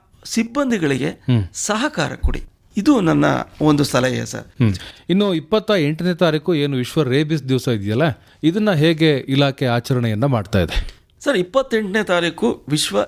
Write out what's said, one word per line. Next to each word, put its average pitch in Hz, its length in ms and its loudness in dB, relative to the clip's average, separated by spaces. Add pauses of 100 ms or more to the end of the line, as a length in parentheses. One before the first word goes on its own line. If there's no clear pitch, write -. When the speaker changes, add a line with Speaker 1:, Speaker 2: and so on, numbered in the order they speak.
(240)
Speaker 1:
ಸಿಬ್ಬಂದಿಗಳಿಗೆ 226 840 -2
Speaker 2:
ಹ್ಮ್. 120 360 0 (100)
Speaker 1:
ಸಹಕಾರ 208 600 -4
ಕೊಡಿ. - 300 -2 (320)
ಇದು 240 240 4
ನನ್ನ 156 240 2 (360)
ಒಂದು 151 240 4
ಸಲಹೆ 123 420 -2
ಸರ್. - 360 -8
Speaker 2:
ಹ್ಮ್. 107 120 4 (340)
ಇನ್ನು 196 260 2
ಇಪ್ಪತ್ತ 214 360 -2
ಎಂಟನೇ 175 440 0
ತಾರೀಕು 160 400 0
ಏನು 143 220 0
ವಿಶ್ವ 127 260 0
ರೇಬಿಸ್ 143 460 0
ದಿವಸ 131 200 0
ಇದೆಯಲ್ಲ, 107 340 0 (400)
ಇದನ್ನ 202 300 2
ಹೇಗೆ 156 460 2
ಇಲಾಖೆ 135 480 0
ಆಚರಣೆಯನ್ನ 120 580 0
ಮಾಡ್ತಾ 110 360 0
ಇದೆ? - 340 -2 (300)
Speaker 1:
ಸರ್, 277 120 2
ಇಪ್ಪತ್ತೆಂಟನೇ 214 680 -2
ತಾರೀಕು 175 640 -2
ವಿಶ್ವ 156 400 -2